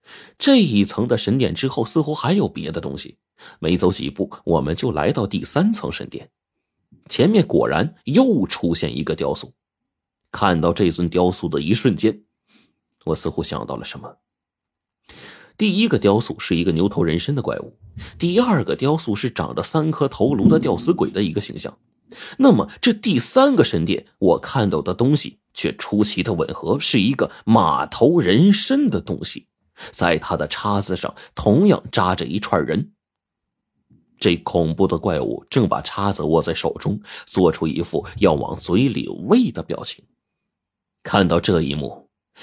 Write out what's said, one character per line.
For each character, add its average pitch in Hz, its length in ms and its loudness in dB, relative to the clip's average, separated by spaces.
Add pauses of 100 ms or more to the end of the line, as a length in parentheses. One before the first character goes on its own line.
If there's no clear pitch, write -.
(380)
这 269 240 6
一 104 240 4
层 113 220 -2
的 110 100 2
神 104 180 0
殿 120 200 0
之 - 120 -2
后 127 160 -2
似 - 160 -2
乎 151 140 0
还 151 200 0
有 180 140 2
别 - 240 -8
的 - 80 -6
东 69 160 -8
西， - 220 -12 (400)
没 82 180 0
走 90 160 4
几 69 160 -4
步， - 240 -6 (120)
我 82 180 0
们 76 140 -4
就 123 160 -4
来 78 200 0
到 113 140 -2
第 - 180 -4
三 196 300 0
层 - 180 -6
神 - 160 -10
殿。 - 220 -16 (760)
前 131 200 2
面 208 160 4
果 60 240 0
然 85 360 -2
又 175 420 2
出 85 300 -2
现 65 200 -4
一 78 80 -4
个 78 120 -4
雕 69 180 -2
塑。 - 220 -8 (760)
看 90 300 2
到 85 100 2
这 87 200 2
尊 85 180 -2
雕 90 220 2
塑 87 180 -6
的 73 100 -2
一 78 140 0
瞬 104 220 0
间， 107 280 0 (800)
我 80 100 -2
似 - 140 -4
乎 - 120 -6
想 57 240 -6
到 67 100 -8
了 - 80 -10
什 - 160 -12
么。 - 180 -18 (1400)
第 202 220 0
一 226 80 4
个 156 100 2
雕 101 220 4
塑 - 200 -6
是 - 160 -2
一 85 80 2
个 90 80 0
牛 85 160 2
头 101 160 -2
人 80 140 0
身 139 160 -4
的 135 80 -4
怪 - 160 -4
物， - 220 -14 (400)
第 180 200 0
二 214 240 2
个 - 120 -4
雕 147 200 0
塑 113 200 -4
是 117 160 -4
长 - 240 -6
着 - 80 -2
三 156 260 -2
颗 147 180 0
头 131 280 0
颅 98 120 4
的 156 120 6
吊 101 180 0
死 175 160 0
鬼 107 160 -2
的 101 140 -2
一 82 100 -2
个 101 80 -2
形 - 160 -8
象。 - 220 -12 (580)
那 262 140 6
么 202 180 2 (100)
这 233 140 2
第 214 240 0
三 262 380 4
个 156 80 6
神 82 200 -2
殿， 87 220 -2 (140)
我 87 200 4
看 110 300 0
到 78 140 -2
的 90 100 -4
东 131 220 2
西 - 240 -4 (160)
却 - 200 -4
出 - 280 0
奇 208 180 -2
的 110 120 -2
吻 - 200 -4
合， 135 260 -2
是 131 220 0
一 233 120 2
个 - 180 -2 (120)
马 80 440 2
头 160 320 2
人 135 340 6
身 269 340 0
的 117 140 -2
东 - 240 -6
西， - 220 -8 (420)
在 85 300 2
他 - 180 -4
的 73 100 -4
叉 101 320 -2
子 95 160 -2
上 - 200 -8 (180)
同 156 360 4
样 - 220 2
扎 90 220 2
着 - 100 -6
一 85 160 -4
串 92 240 0
人。 80 300 -4 (1300)
这 90 180 2
恐 82 380 -2
怖 98 100 2
的 85 140 0
怪 82 200 -2
物 55 300 -6
正 120 180 2
把 - 140 -2
叉 98 320 -4
子 - 80 -8
握 78 180 2
在 82 140 -2
手 - 260 -4
中， 104 220 -4 (240)
做 95 260 2
出 - 140 -4
一 78 160 -4
副 80 240 -6 (140)
要 90 140 4
往 69 220 -4
嘴 113 320 0
里 65 200 -4 (180)
喂 220 260 2
的 82 120 -8
表 - 200 -8
情。 - 220 -10 (960)
看 98 240 2
到 85 140 2
这 87 220 0
一 69 120 -4
幕， 71 360 -10 (340)